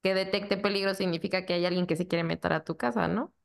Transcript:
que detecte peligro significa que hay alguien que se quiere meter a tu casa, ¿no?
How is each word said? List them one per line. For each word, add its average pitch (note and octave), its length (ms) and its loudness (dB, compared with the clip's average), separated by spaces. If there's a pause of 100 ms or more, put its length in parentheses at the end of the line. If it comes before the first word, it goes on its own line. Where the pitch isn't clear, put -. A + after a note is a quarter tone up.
que F#3+ 120 2
detecte G3 420 0
peligro G3 380 0
significa F3+ 520 -2
que F#3 80 0
hay F3 120 2
alguien F3+ 200 2
que D#3+ 100 0
se F3+ 120 -2
quiere E3+ 160 0
meter E3 280 -2
a D#3+ 120 0
tu - 120 -6
casa, A3+ 320 0
¿no? A3+ 260 -2 (100)